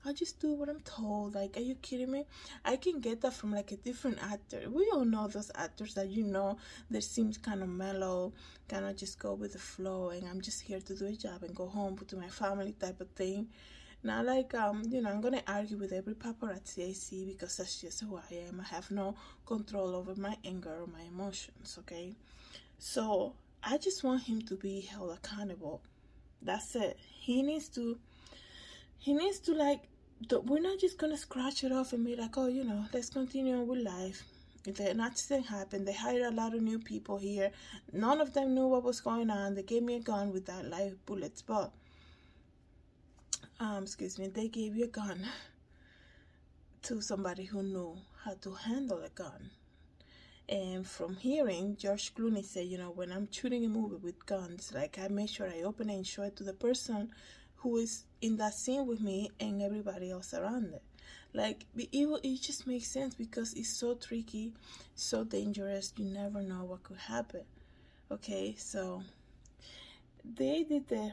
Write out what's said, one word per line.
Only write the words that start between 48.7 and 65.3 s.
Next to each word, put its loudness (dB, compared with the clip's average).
a -8
gun. -10
And 0
from -4
hearing 4
George 0
Clooney 2
say, -4
you -2
know, -4
"When -4
I'm -2
shooting 0
a 4
movie 2
with -8
guns, -4
like, -2
I -2
make 0
sure -4
I -4
open -2
it -2
and -4
show -4
it -4
to -8
the -4
person 0
who 2
is 0
in 4
that 2
scene 0
with 0
me 0
and 0
everybody -2
else -6
around 0
it." -12
Like, 0
it, -2
it 4
just -4
makes 0
sense -2
because -2
it's -2
so 2
tricky, -4
so 0
dangerous. 0